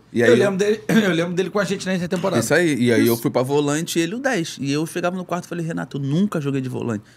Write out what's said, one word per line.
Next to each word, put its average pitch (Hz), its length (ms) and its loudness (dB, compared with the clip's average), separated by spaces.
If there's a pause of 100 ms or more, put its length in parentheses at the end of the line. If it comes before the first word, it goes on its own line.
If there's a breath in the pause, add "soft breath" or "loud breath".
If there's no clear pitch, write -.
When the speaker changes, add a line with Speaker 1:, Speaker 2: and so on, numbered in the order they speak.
(140)
Speaker 1:
E 117 100 2
aí - 60 6
Speaker 2:
Eu - 60 8
Speaker 1:
eu - 40 6
Speaker 2:
lembro 196 180 2
dele, 208 260 0
<clears throat> - 40 -20
eu 196 240 4
lembro 170 220 0
dele 190 160 -2
com 202 100 -2
a 196 60 0
gente 180 200 -4
na 185 100 -2
intertemporada. 180 460 -2
Speaker 1:
Isso - 120 0
aí, 160 220 4
e 123 180 4
aí 113 120 4
eu 117 80 4
Speaker 2:
Isso. 117 80 -2
Speaker 1:
fui 151 80 0
pra 120 120 0
volante 147 580 0
e - 20 4
ele 170 140 -2
o 247 40 -6
dez. 254 420 -2
E 139 100 -2
eu 151 160 0
chegava 180 300 -4
no 180 80 -8
quarto 175 180 -6
e - 60 -20
falei, 175 160 -6
Renato, 170 320 -6
eu 147 40 -4
nunca 165 380 0
joguei 139 220 -2
de 131 80 -6
volante. 117 340 -4 (140 soft breath)